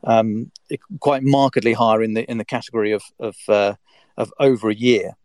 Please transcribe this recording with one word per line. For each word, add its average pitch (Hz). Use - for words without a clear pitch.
um, 113
it, 147
quite 139
markedly 135
higher 110
in 113
the, 110
in 117
the 107
category 113
of, 101
of, 113
uh, 101
of -
over 120
a 107
year. 110